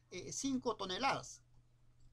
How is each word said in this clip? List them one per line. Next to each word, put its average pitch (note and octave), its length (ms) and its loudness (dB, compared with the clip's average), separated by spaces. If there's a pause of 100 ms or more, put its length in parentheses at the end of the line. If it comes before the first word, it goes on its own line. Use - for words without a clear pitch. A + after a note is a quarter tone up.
(100)
eh, F3+ 220 -8
cinco B3+ 420 0
toneladas", G#3+ 680 0 (720)